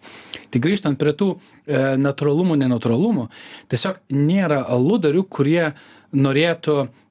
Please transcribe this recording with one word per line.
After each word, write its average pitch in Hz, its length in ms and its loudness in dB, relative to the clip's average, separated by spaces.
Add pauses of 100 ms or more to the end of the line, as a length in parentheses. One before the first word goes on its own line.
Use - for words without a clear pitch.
(500)
Tai 123 100 -2
grįžtant 156 380 0
prie 151 140 0
tų, 185 260 -2 (300)
e, 139 120 0 (180)
natūralumų, 143 580 0
nenatūralumų, 127 720 0 (440)
tiesiog 185 300 -4 (100)
nėra 147 580 2
aludarių, 160 600 2
kurie 151 460 0 (400)
norėtų, 143 720 0 (240)